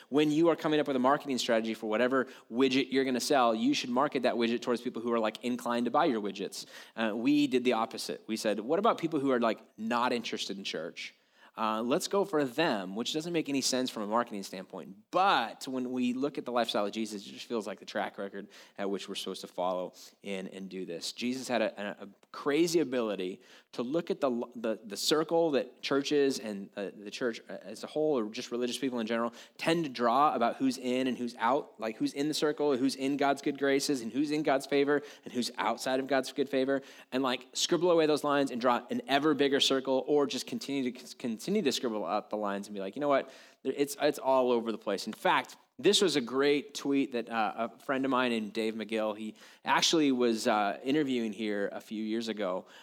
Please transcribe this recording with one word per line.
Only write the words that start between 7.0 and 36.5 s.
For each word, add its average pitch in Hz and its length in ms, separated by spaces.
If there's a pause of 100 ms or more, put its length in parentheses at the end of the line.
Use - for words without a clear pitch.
we 143 320
did 123 160
the 123 80
opposite. 113 560
We 110 80
said, 107 240
"What 139 200
about 214 180
people 156 240
who 135 100
are, 123 80
like, 117 200 (180)
not 120 340
interested 113 460
in 95 80
church?" - 480 (440)
Uh, 110 240
let's 135 260
go 196 160
for 147 220
them, 120 500
which 120 160
doesn't 165 220
make 151 160
any 139 100
sense 127 300
from 110 140
a 101 40
marketing 110 360
standpoint. 92 520 (160)
But 160 560
when 127 240
we 123 220
look 135 240
at 143 80
the 120 80
lifestyle 113 320
of 101 80
Jesus, 107 340
it - 60
just 127 140
feels 107 200
like 95 120
the 95 60
track 101 320
record 98 300 (300)
at 101 120
which 98 200
we're 95 60
supposed - 260
to - 60
follow 90 440 (320)
in 95 300
and 95 160
do 92 160
this. 82 260
Jesus 123 380
had 117 120
a, 101 380
a, 101 60
a - 20 (240)
crazy 165 480
ability 107 640 (320)
to - 80
look 156 280
at 190 120
the, 139 80 (260)
the, 110 300
the 98 100
circle 160 560
that 120 300
churches 139 580
and, 104 380
uh, 101 80 (120)
the 104 140
church 117 300 (240)
as - 180
a 107 40
whole, 151 300
or 107 120
just 120 220
religious 120 260
people 123 220
in 110 60
general, 117 280 (240)
tend 165 260
to 143 60
draw 120 460
about 117 200
who's 131 220
in 127 300
and 117 100
who's 120 220
out, 127 380
like, 110 200
who's 143 160
in 143 160
the 147 40
circle, 147 440
who's 127 180
in 135 220
God's 139 240
good 139 180
graces, 139 420
and 113 120
who's 147 180
in 151 120
God's 139 220
favor, 143 360 (240)
and - 80
who's 120 240
outside 117 420
of 135 80
God's 135 240
good 135 160
favor, 135 340 (300)